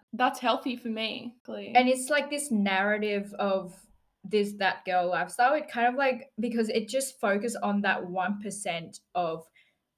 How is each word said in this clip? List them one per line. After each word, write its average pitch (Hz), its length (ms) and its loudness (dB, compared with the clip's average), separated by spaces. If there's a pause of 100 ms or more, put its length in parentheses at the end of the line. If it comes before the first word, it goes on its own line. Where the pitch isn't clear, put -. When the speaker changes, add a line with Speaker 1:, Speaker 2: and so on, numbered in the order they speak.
(140)
Speaker 1:
that's 254 260 0
healthy 247 380 0
for - 100 -10
me, 220 560 -6
clearly. 208 320 -8
Speaker 2:
And 254 140 8
it's, 262 200 0
like, 285 200 2
this 285 220 -4
narrative 202 840 2
of 190 380 -2 (480)
this, 208 300 0
that 196 320 -2
girl 180 240 2
lifestyle. 180 460 2
It 294 120 -2
kind 240 200 0
of, 247 80 2
like, 269 440 0
because 220 300 0
it 208 180 0
just 262 320 -4
focus 208 380 0
on 202 240 0
that 185 260 0
one 185 340 -2
percent 170 600 -8 (120)
of 165 320 -2 (520)